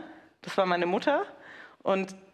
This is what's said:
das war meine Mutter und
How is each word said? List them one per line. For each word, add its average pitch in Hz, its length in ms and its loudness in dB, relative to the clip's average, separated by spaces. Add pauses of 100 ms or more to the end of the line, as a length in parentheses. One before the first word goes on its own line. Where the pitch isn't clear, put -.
(400)
das - 160 -10
war 196 80 4
meine 175 220 2
Mutter 285 380 2 (580)
und 190 340 0 (180)